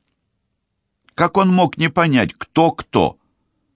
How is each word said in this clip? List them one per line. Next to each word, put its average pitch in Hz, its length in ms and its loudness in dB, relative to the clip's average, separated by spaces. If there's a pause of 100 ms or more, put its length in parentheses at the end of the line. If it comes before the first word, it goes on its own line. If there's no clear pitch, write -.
(1120)
Как 170 220 -4
он 190 180 2
мог 180 240 0
не 160 120 -2
понять, 143 440 0
кто - 380 0
кто? - 480 -4 (560)